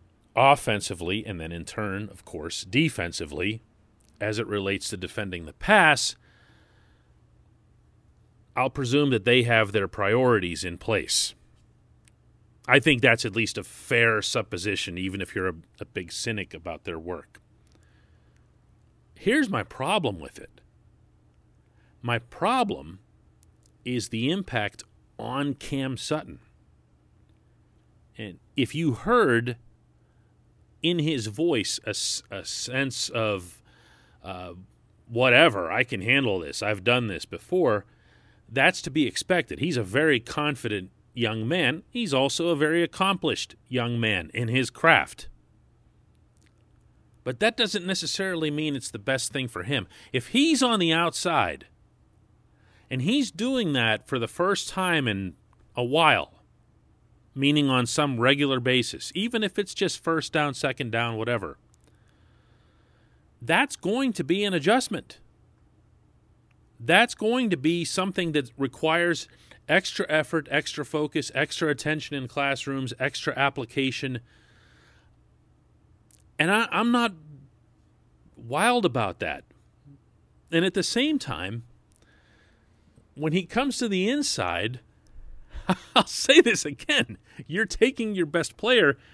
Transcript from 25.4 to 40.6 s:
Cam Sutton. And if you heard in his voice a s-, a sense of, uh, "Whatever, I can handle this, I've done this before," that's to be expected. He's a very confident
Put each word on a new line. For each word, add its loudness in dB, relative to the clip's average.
Cam -6
Sutton. -6
And -12
if 0
you 0
heard 2
in 0
his -2
voice -2
a -6
s-, -6
a -12
sense -6
of, -4
uh, -12
"Whatever, 4
I 2
can -6
handle 2
this, -8
I've -2
done 2
this -6
before," 0
that's 2
to -8
be 2
expected. -2
He's 0
a 0
very 2
confident -4